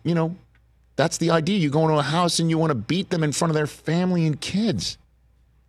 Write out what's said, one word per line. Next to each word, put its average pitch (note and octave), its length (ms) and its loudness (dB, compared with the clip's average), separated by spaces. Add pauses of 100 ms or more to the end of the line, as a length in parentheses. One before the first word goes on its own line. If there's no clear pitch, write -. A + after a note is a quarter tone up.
you E3+ 120 -2
know, E3 200 0 (640)
that's D3+ 200 0
the E3 140 0
idea. E3 280 2
You D3+ 120 2
go D#3 140 2
into D#3 140 2
a D3 40 0
house D#3+ 360 0
and E3 120 0
you D#3+ 80 2
wanna D#3+ 160 2
beat D3 360 -2
them E3+ 120 0
in D3+ 100 0
front E3 180 0
of D#3 40 0
their D3+ 120 2
family F3 600 0
and D3+ 140 0
kids. F3+ 580 -4 (720)